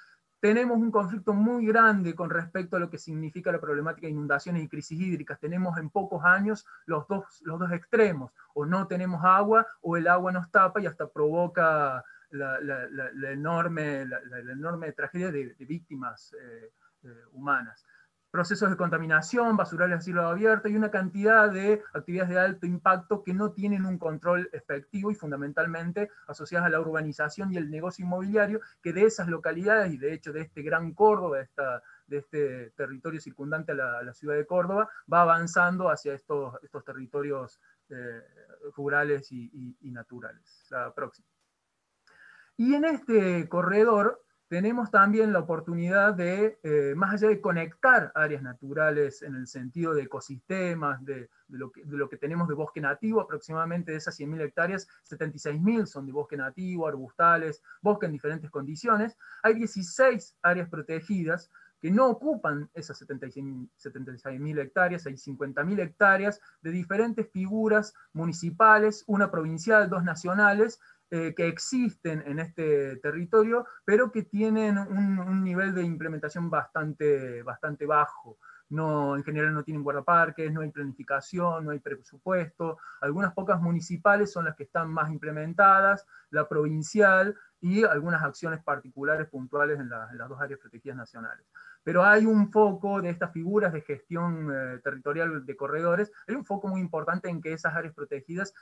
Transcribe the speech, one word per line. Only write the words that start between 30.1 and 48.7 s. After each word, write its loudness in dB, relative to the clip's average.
hecho -12
de -8
este -14
gran -4
Córdoba, 4
de, -6
esta, -6
de -6
este -6
territorio -8
circundante -8
a -4
la, -4
a -10
la -14
ciudad -6
de 0
Córdoba, 0
va 6
avanzando 2
hacia -2
estos, -6
estos -16
territorios, -8
eh, -14
rurales 0
y, -12
y, -16
y -14
naturales. -18
La -6
próxima. -12
Y 4
en 2
este 2
corredor 2
tenemos -2
también 6
la 2
oportunidad 2
de, 0
eh, 2
más 0
allá 4
de 4
conectar 2
áreas -2
naturales -2